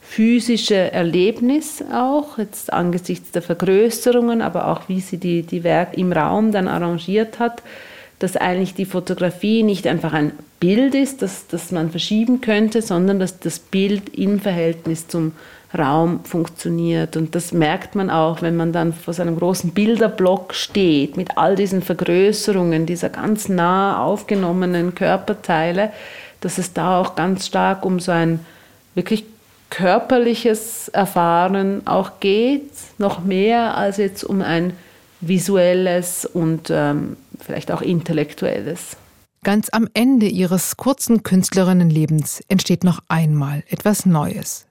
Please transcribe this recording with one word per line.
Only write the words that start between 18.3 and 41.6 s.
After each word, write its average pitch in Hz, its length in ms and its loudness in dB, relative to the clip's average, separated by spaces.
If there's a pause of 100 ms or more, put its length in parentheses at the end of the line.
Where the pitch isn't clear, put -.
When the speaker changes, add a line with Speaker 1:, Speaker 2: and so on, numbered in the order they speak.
Speaker 1:
wenn 170 140 0
man 165 160 0
dann 165 220 0
vor 170 200 -10
so 175 80 -6
einem 170 160 -2
großen 180 340 -2
Bilderblock 202 840 2
steht, 156 640 0
mit 175 200 -4
all 185 180 4
diesen 190 260 0
Vergrößerungen, 180 1040 2
dieser 175 240 -4
ganz 208 400 -4
nah 190 520 2
aufgenommenen 180 960 0
Körperteile, 185 960 0 (500)
dass 180 160 -6
es 180 160 -6
da 180 260 2
auch 185 160 -2
ganz 185 320 -2
stark 190 380 0
um 185 140 0
so 180 120 -4
ein 165 280 2 (560)
wirklich 214 300 -2 (440)
körperliches 226 1160 0
Erfahren 190 1000 2
auch 185 360 -2
geht, 240 500 0 (260)
noch 196 260 -2
mehr 214 520 2
als 202 220 -2
jetzt 196 260 -2
um 190 180 -2
ein 170 320 0 (460)
visuelles 180 1040 2
und, 160 440 -2
ähm, 147 480 0 (220)
vielleicht - 320 -8
auch - 100 -4
intellektuelles. 156 1160 -4 (480)
Speaker 2:
Ganz 208 260 0
am 220 220 0
Ende 240 320 4
ihres 185 500 0
kurzen - 460 0
Künstlerinnenlebens 170 1300 2